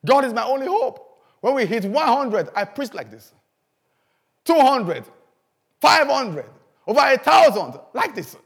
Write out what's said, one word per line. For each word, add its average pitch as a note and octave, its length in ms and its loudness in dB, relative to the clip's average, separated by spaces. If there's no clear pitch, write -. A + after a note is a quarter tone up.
God C4+ 200 4
is A#3 80 -6
my A3+ 100 -4
only C4+ 240 -4
hope. - 540 -6
When C4 160 0
we B3 100 0
hit G3+ 200 -4
one C#4 220 -2
hundred, A#3 480 -2
I G3+ 100 -2
preached A3 280 -10
like B2+ 160 -14
this. A2 240 -20
Two E4 160 2
hundred, B3+ 460 2
five D4+ 280 2
hundred, A#3 380 -4
over A#3 140 0
a C4 180 2
thousand, D4+ 640 2
like D#4 200 -6
this. - 220 -14